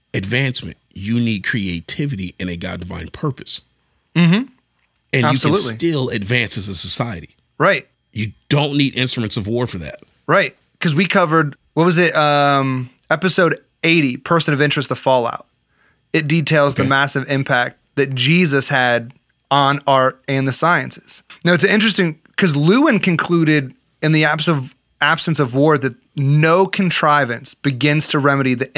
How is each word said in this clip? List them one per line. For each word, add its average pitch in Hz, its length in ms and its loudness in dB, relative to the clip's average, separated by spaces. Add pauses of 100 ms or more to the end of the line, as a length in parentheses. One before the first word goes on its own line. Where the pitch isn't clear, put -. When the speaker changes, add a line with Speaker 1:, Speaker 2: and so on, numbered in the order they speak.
(140)
Speaker 1:
advancement. 120 640 -4 (160)
You 107 260 -4
need 113 260 -2
creativity 95 920 -6
and 92 100 -6
a 87 80 -6
God-divine 87 520 -10
purpose. - 540 -8 (520)
Speaker 2:
Mm-hmm. 175 360 2 (640)
Speaker 1:
And 135 140 2
Speaker 2:
Absolutely. 151 360 2
Speaker 1:
you 131 60 2
can 113 100 -4
still 147 320 -2
advance 113 460 -2
as 95 120 -6
a 98 80 -8
society. 98 540 -4 (280)
Speaker 2:
Right. 165 280 0 (260)
Speaker 1:
You 107 200 -6 (160)
don't 143 300 0
need 139 180 0
instruments 123 400 -2
of 98 100 -4
war 120 200 -2
for 101 100 -8
that. 80 240 -12 (260)
Speaker 2:
Right. 165 300 0 (240)
'Cause 160 140 0
we 180 100 2
covered, 160 500 2 (200)
what 160 100 2
was 170 140 2
it? 165 180 2
Um, 139 720 0 (220)
episode 160 500 0 (240)
eighty, 156 320 2
Person 160 380 0
of 135 80 0
Interest, 143 260 -2
The 127 80 -4
Fallout. 123 500 -2 (680)
It 156 120 0
details 147 500 2
the 143 60 0
Speaker 1:
Okay. 135 60 0
Speaker 2:
massive 139 420 0
impact 131 460 -2 (200)
that 139 180 0
Jesus 139 560 2
had 123 420 0 (380)
on 139 360 2
art 131 400 2
and 135 220 -2
the 131 40 -2
sciences. 139 720 -2 (220)
Now, 170 80 4
it's 160 120 2
interesting 196 540 0 (180)
'cause 165 200 2
Lewin 208 440 2
concluded 156 720 0 (280)
in 156 100 2
the 156 120 4
abs-, 156 240 0
of, 139 260 -2 (280)
absence 156 360 0
of 123 160 0
war 147 220 4
that 131 180 -4 (220)
no 156 500 4
contrivance 147 880 0
begins 143 560 0
to - 100 -2
remedy 139 360 2
the 127 240 -6